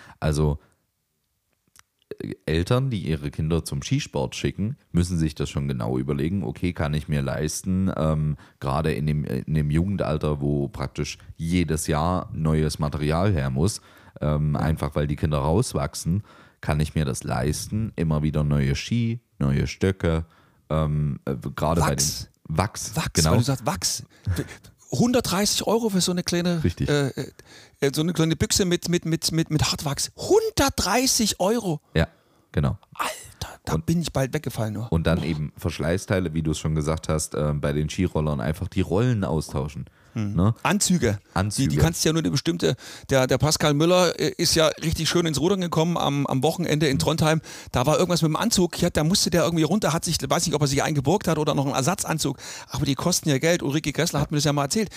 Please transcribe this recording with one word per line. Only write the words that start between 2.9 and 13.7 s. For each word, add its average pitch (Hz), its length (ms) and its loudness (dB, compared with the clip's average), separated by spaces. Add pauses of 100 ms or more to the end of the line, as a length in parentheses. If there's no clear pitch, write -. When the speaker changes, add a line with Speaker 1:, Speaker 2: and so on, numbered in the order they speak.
Speaker 1:
ihre 73 240 -2
Kinder 80 340 0
zum 69 160 -6
Skisport 69 540 -2
schicken, 101 420 -4 (140)
müssen 87 260 2
sich 80 180 0
das 71 140 -4
schon 71 180 -4
genau 62 300 -2
überlegen, 73 460 -2
okay, 80 300 -4
kann 73 200 -2
ich 73 140 -4
mir 73 140 0
leisten, 80 760 -2
ähm, 78 420 0 (220)
gerade 73 340 0
in 73 140 -2
dem, 76 180 0
in 64 280 -4
dem 76 180 2
Jugendalter, 78 680 0
wo 71 260 0
praktisch - 500 -6 (200)
jedes 80 500 0
Jahr 82 460 0
neues 78 460 0
Material 76 540 0
her 67 160 0
muss, 73 320 0 (400)